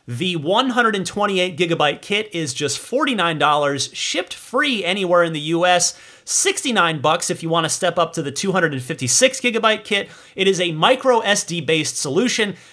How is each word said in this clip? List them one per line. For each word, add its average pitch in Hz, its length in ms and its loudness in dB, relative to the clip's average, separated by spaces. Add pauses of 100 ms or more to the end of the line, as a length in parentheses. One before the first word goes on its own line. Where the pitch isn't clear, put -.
The 165 300 -4
one 202 340 0
hundred 226 240 2
and 190 100 -2
twenty-eight 185 520 -2
gigabyte 160 440 2
kit 208 320 -4
is 160 200 -4
just 143 260 -4
forty-nine 220 580 0
dollars, 143 560 2
shipped - 400 -6
free 254 500 -4
anywhere 175 400 2
in 165 100 -2
the 156 80 -4
U 165 240 0
S. 180 340 2 (260)
Sixty-nine 202 760 0
bucks 156 280 0
if 175 120 -4
you 160 80 -4
wanna 160 200 0
step 175 300 -2
up 165 140 0
to 160 100 -4
the 143 80 -6
two 190 200 -4
hundred 170 220 2
and 131 80 -4
fifty-six 160 580 0
gigabyte 220 440 0
kit. 202 260 -4 (260)
It 185 120 0
is 190 120 2
a 180 120 0
micro 233 480 4
S 208 240 0
D 170 180 -6
based 156 360 -2
solution 202 580 0 (180)